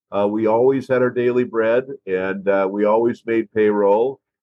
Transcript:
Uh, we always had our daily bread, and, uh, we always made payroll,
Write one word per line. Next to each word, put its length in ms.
Uh, 160
we 180
always 440
had 120
our 80
daily 360
bread, 420
and, 440
uh, 200
we 140
always 420
made 280
payroll, 680